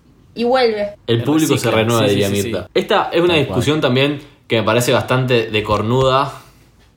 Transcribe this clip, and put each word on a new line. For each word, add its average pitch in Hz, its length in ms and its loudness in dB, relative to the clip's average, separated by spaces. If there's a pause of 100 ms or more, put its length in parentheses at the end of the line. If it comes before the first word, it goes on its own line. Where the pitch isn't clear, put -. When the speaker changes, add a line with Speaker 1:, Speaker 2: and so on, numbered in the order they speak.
(340)
Speaker 1:
Y 233 120 -4
vuelve. 226 480 0 (140)
Speaker 2:
El 117 160 0
público 143 340 2
se 123 120 -2
Speaker 3:
Recicla. - 20 0
Speaker 2:
renueva, 110 320 2
Speaker 3:
Sí, 104 60 2
sí, 101 60 2
Speaker 2:
diría 98 140 0
Speaker 3:
sí, 101 80 -2
sí. 101 100 -2
Speaker 2:
Mirta. 92 260 -6
Esta 190 380 0
es 170 100 0
una 175 120 2
Speaker 3:
Tal 147 120 2
Speaker 2:
discusión 123 340 -2
Speaker 3:
cual. - 100 -6
Speaker 2:
también 139 320 0 (260)
que 117 100 0
me 107 60 0
parece 120 300 0
bastante 123 540 0
de 104 160 -2
cornuda. 127 680 0 (640)